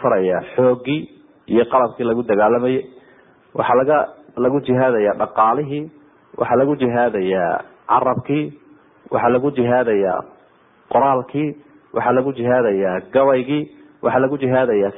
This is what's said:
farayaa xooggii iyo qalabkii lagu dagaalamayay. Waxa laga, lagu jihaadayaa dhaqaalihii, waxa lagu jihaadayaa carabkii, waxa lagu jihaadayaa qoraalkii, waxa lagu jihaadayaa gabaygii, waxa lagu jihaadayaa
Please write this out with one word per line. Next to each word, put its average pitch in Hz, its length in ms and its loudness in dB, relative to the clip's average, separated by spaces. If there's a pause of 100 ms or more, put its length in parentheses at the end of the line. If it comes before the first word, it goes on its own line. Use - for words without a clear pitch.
farayaa 95 400 0 (140)
xooggii 127 460 0 (460)
iyo 113 180 2
qalabkii 123 400 0
lagu 117 180 0
dagaalamayay. 120 600 0 (720)
Waxa 123 200 0
laga, 139 220 4 (400)
lagu 127 240 0
jihaadayaa 123 580 2
dhaqaalihii, 135 720 -2 (460)
waxa 120 180 0
lagu 139 200 2
jihaadayaa 104 840 0 (280)
carabkii, 127 580 0 (640)
waxa 120 180 0
lagu 127 220 0
jihaadayaa 120 680 0 (720)
qoraalkii, 135 580 0 (440)
waxa 117 200 -2
lagu 131 200 0
jihaadayaa 110 680 0 (140)
gabaygii, 135 500 2 (380)
waxa 123 180 0
lagu 135 180 0
jihaadayaa 123 600 2